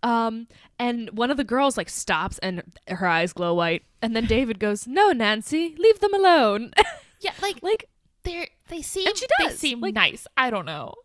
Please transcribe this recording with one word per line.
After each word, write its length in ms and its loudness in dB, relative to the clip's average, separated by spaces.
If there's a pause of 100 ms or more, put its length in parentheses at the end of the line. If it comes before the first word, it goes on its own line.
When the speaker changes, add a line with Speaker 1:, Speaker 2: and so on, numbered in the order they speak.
Speaker 1:
Yeah. 220 0
Speaker 2:
Um, 220 -8 (320)
and 360 -4
one 140 0
of 60 0
the 80 0
girls, 320 0
like, 120 -6
stops 520 -4
and 220 -6 (260)
her 180 -4
eyes 260 2
glow 220 -2
white. 300 0 (180)
And 140 -2
then 100 -2
David 320 0
goes, 300 -2
"No, 240 4
Nancy, 680 -2
leave 220 6
them 140 2
alone." 600 4
<laughs> 60 8 (380)
Speaker 1:
Yeah, 100 -6 (100)
like, 220 -4
Speaker 2:
Like, 260 -2 (360)
Speaker 1:
they're, 240 -8 (180)
they 160 -12
seem, 240 -4
Speaker 2:
and 100 0
she 100 -8 (120)
Speaker 1:
they 60 2
Speaker 2:
does, 160 -4
Speaker 1:
seem 200 -2
Speaker 2:
like, 140 -4
Speaker 1:
nice. 320 0 (100)
I 140 0
don't 160 -6
know. 280 -10 (100)